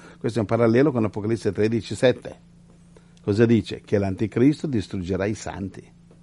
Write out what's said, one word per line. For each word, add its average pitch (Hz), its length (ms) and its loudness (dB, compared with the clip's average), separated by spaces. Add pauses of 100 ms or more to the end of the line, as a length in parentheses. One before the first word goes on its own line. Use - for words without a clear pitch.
(180)
Questo 117 200 -4
è - 20 0
un 101 60 0
parallelo 117 460 4
con 117 120 0
Apocalisse 107 480 -4
tredici 107 420 -2
sette. - 420 0 (840)
Cosa 104 220 4
dice? 113 360 2
Che - 180 -2
l'anticristo 110 680 0
distruggerà 95 600 -4
i 107 80 -4
santi. - 560 -12 (320)